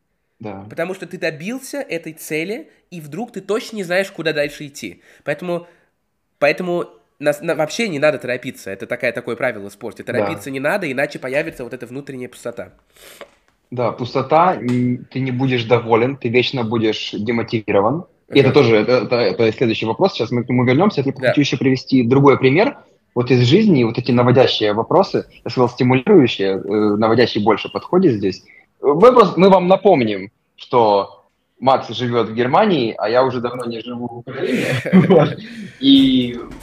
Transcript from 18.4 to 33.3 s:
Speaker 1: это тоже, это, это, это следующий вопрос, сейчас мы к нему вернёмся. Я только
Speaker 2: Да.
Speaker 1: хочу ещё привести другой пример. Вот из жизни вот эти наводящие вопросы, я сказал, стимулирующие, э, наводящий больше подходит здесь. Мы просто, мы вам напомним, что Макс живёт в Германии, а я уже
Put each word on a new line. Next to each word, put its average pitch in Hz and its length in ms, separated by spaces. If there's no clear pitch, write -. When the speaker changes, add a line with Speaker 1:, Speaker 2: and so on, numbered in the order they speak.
Speaker 1:
это 131 100
тоже, 120 240
это, 110 160
это, 123 100
это 113 380
следующий 113 320
вопрос, 156 280
сейчас 117 180
мы 120 120
к - 60
нему 123 160
вернёмся. 147 340
Я 135 60
только 135 160
Speaker 2:
Да. 127 80
Speaker 1:
хочу 147 120
ещё 139 160
привести 131 460
другой 135 340
пример. 170 400
Вот 123 160
из 123 160
жизни 170 380
вот 113 120
эти 131 140
наводящие 123 600
вопросы, 131 520
я 120 60
сказал, 123 200
стимулирующие, 127 880
э, - 20
наводящий 113 460
больше 101 260
подходит - 440
здесь. 98 300
Мы 160 320
просто, 190 260
мы 196 100
вам 185 180
напомним, 123 640
что 104 680
Макс 127 300
живёт 117 400
в 110 60
Германии, 139 640
а 104 120
я 123 140
уже 127 180